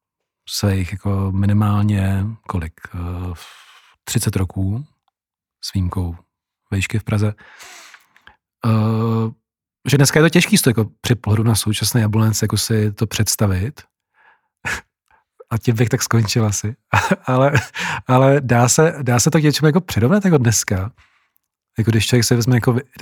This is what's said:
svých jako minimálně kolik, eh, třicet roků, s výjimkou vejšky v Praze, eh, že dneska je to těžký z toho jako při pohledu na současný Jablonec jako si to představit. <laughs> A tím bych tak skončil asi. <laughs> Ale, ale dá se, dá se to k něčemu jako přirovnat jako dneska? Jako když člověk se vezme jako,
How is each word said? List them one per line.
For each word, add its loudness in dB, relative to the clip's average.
svých -2
jako -4
minimálně 0
kolik, -8
eh, -8
třicet -4
roků, -4
s -12
výjimkou -4
vejšky -4
v -6
Praze, -2
eh, 0
že 4
dneska 4
je 6
to 6
těžký 2
z 0
toho 4
jako 0
při 0
pohledu -2
na 2
současný -2
Jablonec 0
jako -2
si 0
to -4
představit. -2
<laughs> -14
A -2
tím -2
bych 2
tak -2
skončil 0
asi. -4
<laughs> -2
Ale, 2
ale 4
dá 2
se, 4
dá 0
se 2
to 2
k 2
něčemu 2
jako 4
přirovnat 0
jako 4
dneska? 0
Jako 2
když 2
člověk 2
se 2
vezme 2
jako, 2